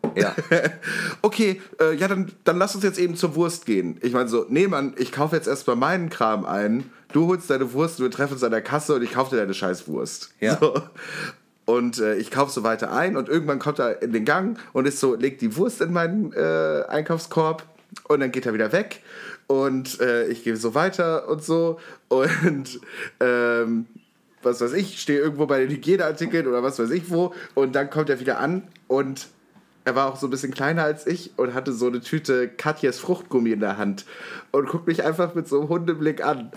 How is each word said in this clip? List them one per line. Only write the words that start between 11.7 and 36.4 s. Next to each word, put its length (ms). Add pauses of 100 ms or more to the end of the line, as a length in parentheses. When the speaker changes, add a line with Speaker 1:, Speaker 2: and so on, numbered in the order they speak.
Speaker 2:
äh, 160
ich 160
kauf 180
so 140
weiter 300
ein 240
und 120
irgendwann 300
kommt 200
er 220
in 120
den 120
Gang 320 (160)
und 140
ist 140
so, 140
legt 260
die 160
Wurst 240
in 100
meinen, 420
äh, 540
Einkaufskorb 760 (440)
und 140
dann 100
geht 140
er 80
wieder 180
weg 300 (460)
und, 520
äh, 300
ich 160
gehe 100
so 200
weiter 520
und 160
so 340 (300)
und, 720 (400)
ähm, 680 (580)
was 180
weiß 120
ich, 280
stehe 180
irgendwo 260
bei 140
den 100
Hygieneartikeln 800
oder 160
was 160
weiß 120
ich 180
wo 240 (200)
und 220
dann 140
kommt 200
er 120
wieder 180
an 240 (240)
und 400 (560)
er 120
war 160
auch 40
so 120
ein 20
bisschen 240
kleiner 300
als 220
ich 320
und 160
hatte 200
so 140
eine 120
Tüte 480
Katjes 520
Fruchtgummi 520
in 80
der 180
Hand 280 (460)
und 180
guckt 180
mich 160
einfach 320
mit 140
so 100
einem 80
Hundeblick 580
an 320